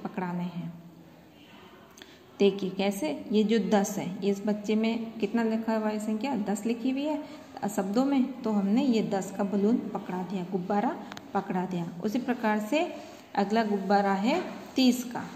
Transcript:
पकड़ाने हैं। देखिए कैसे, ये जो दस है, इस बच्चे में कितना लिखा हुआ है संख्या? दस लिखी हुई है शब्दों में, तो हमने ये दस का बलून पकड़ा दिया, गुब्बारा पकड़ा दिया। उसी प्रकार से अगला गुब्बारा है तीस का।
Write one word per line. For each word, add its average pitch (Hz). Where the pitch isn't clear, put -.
पकड़ाने 180
हैं। 170
देखिए 196
कैसे, 202
ये 214
जो 226
दस 196
है, 160
इस 202
बच्चे 208
में 226
कितना 233
लिखा 220
हुआ 214
है 214
संख्या? 226
दस 196
लिखी 240
हुई 277
है -
शब्दों 202
में, 277
तो -
हमने 208
ये 226
दस 190
का -
बलून 202
पकड़ा 185
दिया, 180
गुब्बारा 208
पकड़ा 185
दिया। 180
उसी 214
प्रकार 220
से 294
अगला 214
गुब्बारा 196
है 247
तीस 247
का। -